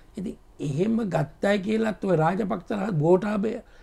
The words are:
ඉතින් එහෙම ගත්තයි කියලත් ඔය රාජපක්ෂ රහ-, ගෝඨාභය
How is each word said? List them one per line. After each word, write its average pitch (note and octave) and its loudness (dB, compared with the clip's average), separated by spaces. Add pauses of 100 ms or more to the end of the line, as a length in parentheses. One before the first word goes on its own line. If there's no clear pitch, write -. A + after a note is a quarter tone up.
(120)
ඉතින් G#3+ -10 (200)
එහෙම F#3 0 (100)
ගත්තයි F3+ 0
කියලත් A3 -2
ඔය F#3+ 2
රාජපක්ෂ F#3 0
රහ-, G#3 -2
ගෝඨාභය G3 2 (300)